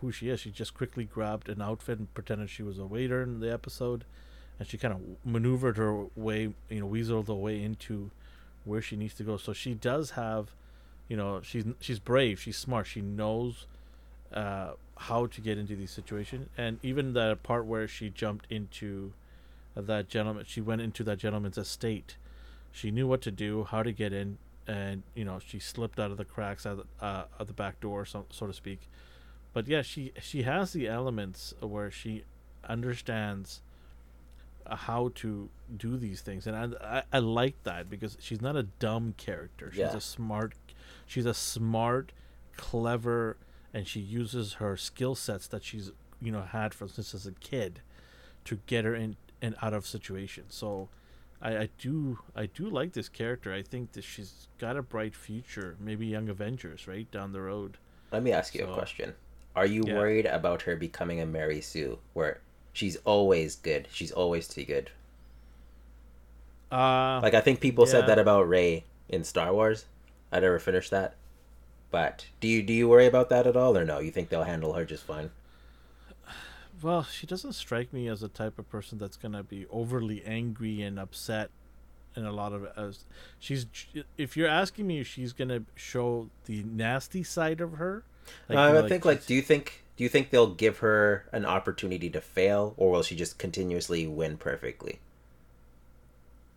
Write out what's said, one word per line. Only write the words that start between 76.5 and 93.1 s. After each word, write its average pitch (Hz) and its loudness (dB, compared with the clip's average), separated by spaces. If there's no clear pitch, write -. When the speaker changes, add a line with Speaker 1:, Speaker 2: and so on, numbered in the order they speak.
Speaker 1:
Well, 165 2
she - -10
doesn't 185 -8
strike 120 -4
me 123 -4
as 107 -4
the 107 -6
type 135 -6
of 110 -12
person 107 -10
that's 101 -8
gonna 104 -8
be 98 -12
overly 113 -2
angry 110 -4
and 98 -6
upset 107 -6
in 117 -6
a 104 -4
lot 104 -4
of, 101 -6
uh, 104 -8
she's 131 -6
j-, - -12
if 139 -6
you're 160 4
asking 190 2
me 165 -2
if 120 -4
she's 127 -6
gonna 123 -2
show 120 -2
the 107 -4
nasty 113 -2
side 160 0
of 165 -4
her, 185 -6
like, 147 6
Speaker 2:
No, 143 12
Speaker 1:
you 147 12
know, 156 12
Speaker 2:
I 156 10
Speaker 1:
like, 185 4
Speaker 2:
think, 175 2
like, 151 6
Speaker 1:
she's - -
Speaker 2:
do 127 4
you 135 6
think, - 4
do 120 -2
you 120 4
think 135 6
they'll 117 10
give 107 4
her 104 6
an 113 0
opportunity 92 0
to 78 -4
fail, 101 4
or 95 8
will 87 8
she 82 -2